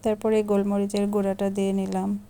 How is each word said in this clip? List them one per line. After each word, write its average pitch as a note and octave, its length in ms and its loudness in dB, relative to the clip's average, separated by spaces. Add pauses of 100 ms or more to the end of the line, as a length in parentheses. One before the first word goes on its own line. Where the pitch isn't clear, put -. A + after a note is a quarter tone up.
তারপরে A3 400 0
গোলমরিচের G3+ 640 0
গুঁড়াটা G3 420 0
দিয়ে G3 240 0
নিলাম F#3+ 360 -2 (200)